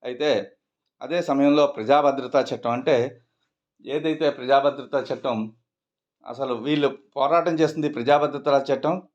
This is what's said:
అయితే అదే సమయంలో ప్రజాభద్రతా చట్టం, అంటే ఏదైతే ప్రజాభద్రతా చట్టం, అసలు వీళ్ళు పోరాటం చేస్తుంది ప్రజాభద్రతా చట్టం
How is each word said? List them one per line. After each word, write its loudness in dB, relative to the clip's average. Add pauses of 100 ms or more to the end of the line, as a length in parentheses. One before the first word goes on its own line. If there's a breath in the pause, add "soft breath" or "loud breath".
అయితే -2 (500)
అదే -4
సమయంలో 4
ప్రజాభద్రతా 2 (100)
చట్టం, -4
అంటే 0 (640)
ఏదైతే -2
ప్రజాభద్రతా 0
చట్టం, -4 (760)
అసలు -6
వీళ్ళు 0
పోరాటం -2
చేస్తుంది 0
ప్రజాభద్రతా 0
చట్టం -4 (140)